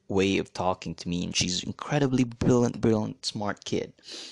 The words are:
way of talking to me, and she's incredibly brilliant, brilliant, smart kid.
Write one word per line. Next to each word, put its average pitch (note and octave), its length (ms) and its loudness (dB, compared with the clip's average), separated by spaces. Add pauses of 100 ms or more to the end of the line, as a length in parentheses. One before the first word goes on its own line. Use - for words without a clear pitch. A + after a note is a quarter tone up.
way G2 320 2
of - 140 -6
talking F2+ 420 -2
to - 140 -10
me, F2 160 -2
and F2 100 -6
she's F2+ 280 -2
incredibly C3 600 0
brilliant, A#2+ 580 2
brilliant, G#2+ 440 0
smart G2+ 400 -6
kid. - 280 -4 (380)